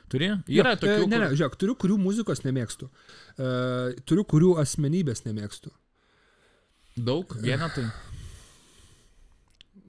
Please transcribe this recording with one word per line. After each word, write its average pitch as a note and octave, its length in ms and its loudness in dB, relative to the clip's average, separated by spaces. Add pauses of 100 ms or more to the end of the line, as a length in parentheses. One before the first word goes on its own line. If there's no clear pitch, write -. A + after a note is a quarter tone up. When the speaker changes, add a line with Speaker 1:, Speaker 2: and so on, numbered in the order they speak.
Speaker 1:
turi? C#3 180 0 (200)
Speaker 2:
Jo, D3 160 6
Speaker 1:
Yra B3 80 4
Speaker 2:
e, G#3 60 0
Speaker 1:
tokių, G#3 320 2
Speaker 2:
ne, A3+ 100 2
ne, G#3 80 2
Speaker 1:
kur C#3 80 0
Speaker 2:
žiūrėk, D3 220 0
turiu, G#3+ 180 0
kurių G3 240 2
muzikos G3 440 0
nemėgstu. C3 440 -4 (500)
E, B2+ 580 -2 (100)
turiu, F3+ 180 4
kurių F3 340 6
asmenybės D3 680 -2
nemėgstu. G#2+ 460 -8 (1300)
Speaker 1:
Daug? B2+ 380 -2
Vienetai? B2 560 -2 (2000)